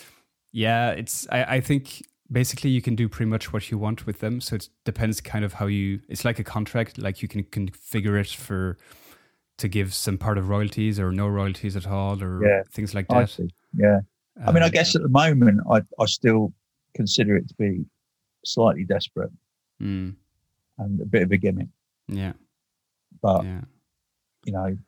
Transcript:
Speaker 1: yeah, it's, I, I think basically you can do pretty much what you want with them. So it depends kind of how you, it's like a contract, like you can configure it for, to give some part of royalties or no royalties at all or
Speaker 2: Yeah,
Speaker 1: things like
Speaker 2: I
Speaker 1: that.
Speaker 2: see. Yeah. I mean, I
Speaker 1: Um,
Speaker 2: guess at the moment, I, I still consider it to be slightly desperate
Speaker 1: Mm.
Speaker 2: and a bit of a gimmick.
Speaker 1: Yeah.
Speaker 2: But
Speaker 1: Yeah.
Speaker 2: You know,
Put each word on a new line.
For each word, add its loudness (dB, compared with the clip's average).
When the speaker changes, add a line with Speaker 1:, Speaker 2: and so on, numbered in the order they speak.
Speaker 1:
yeah, 2
it's, -8
I, 0
I 4
think -2
basically 0
you 2
can -2
do 0
pretty -2
much -4
what -6
you -4
want -4
with -6
them. -4
So -6
it -8
depends -2
kind -4
of -6
how -4
you, -2
it's -8
like 0
a -4
contract, -4
like -6
you -6
can -6
configure -2
it -2
for, -4
to -4
give 0
some -4
part 0
of -2
royalties 0
or 0
no 0
royalties -2
at -6
all -2
or -2
Speaker 2:
Yeah, 4
Speaker 1:
things -6
like -2
Speaker 2:
I 6
Speaker 1:
that. 2
Speaker 2:
see. -8
Yeah. 6
I 4
mean, 6
I 6
Speaker 1:
Um, 4
Speaker 2:
guess 2
at 2
the 0
moment, 6
I, 6
I 2
still 4
consider 2
it 0
to -16
be -2
slightly 2
desperate -4
Speaker 1:
Mm. -6
Speaker 2:
and -4
a -6
bit 2
of 2
a 4
gimmick. 0
Speaker 1:
Yeah. -6
Speaker 2:
But 2
Speaker 1:
Yeah. -8
Speaker 2:
You -6
know, -2